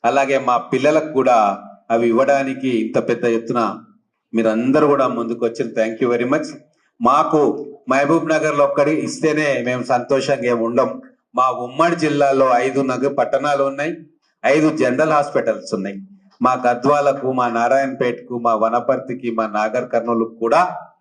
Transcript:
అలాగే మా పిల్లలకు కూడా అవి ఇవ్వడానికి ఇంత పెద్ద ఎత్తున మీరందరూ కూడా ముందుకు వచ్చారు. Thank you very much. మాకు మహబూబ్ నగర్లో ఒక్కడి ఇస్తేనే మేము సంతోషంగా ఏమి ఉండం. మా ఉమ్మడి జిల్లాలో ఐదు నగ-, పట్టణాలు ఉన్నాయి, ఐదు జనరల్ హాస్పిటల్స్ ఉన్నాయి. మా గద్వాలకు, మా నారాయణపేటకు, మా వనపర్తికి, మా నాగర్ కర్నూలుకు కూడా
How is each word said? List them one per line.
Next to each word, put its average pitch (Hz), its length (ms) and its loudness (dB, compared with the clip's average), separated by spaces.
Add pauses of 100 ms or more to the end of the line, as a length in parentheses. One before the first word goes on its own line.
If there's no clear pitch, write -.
అలాగే 135 340 2
మా 123 180 0
పిల్లలకు 147 560 0
కూడా 127 260 4 (520)
అవి 117 180 2
ఇవ్వడానికి 135 640 0 (140)
ఇంత 110 140 -2 (100)
పెద్ద 120 160 -2
ఎత్తున 117 360 -2 (760)
మీరందరూ 120 520 2
కూడా 135 220 2
ముందుకు 117 380 -4
వచ్చారు. 113 340 -4
Thank 113 220 -2
you 123 120 0
very 120 200 -2
much. 156 140 -4 (520)
మాకు 151 400 2 (480)
మహబూబ్ 143 400 2
నగర్లో 151 360 2
ఒక్కడి 147 280 2
ఇస్తేనే 151 760 -2
మేము 123 160 -2
సంతోషంగా 127 680 0
ఏమి 113 120 0
ఉండం. 120 380 -2 (320)
మా 127 160 0
ఉమ్మడి 139 460 -2
జిల్లాలో 139 560 2
ఐదు 131 280 0
నగ-, 131 340 -2
పట్టణాలు 139 500 0
ఉన్నాయి, 139 300 -4 (500)
ఐదు 151 320 4
జనరల్ 131 360 2
హాస్పిటల్స్ 120 600 -2
ఉన్నాయి. 98 220 -6 (460)
మా 123 240 2
గద్వాలకు, 131 680 2
మా 123 160 0
నారాయణపేటకు, 123 880 0
మా 117 160 2
వనపర్తికి, 120 760 -2
మా 110 160 -2
నాగర్ 110 440 -4
కర్నూలుకు 113 440 -2
కూడా 123 420 0 (240)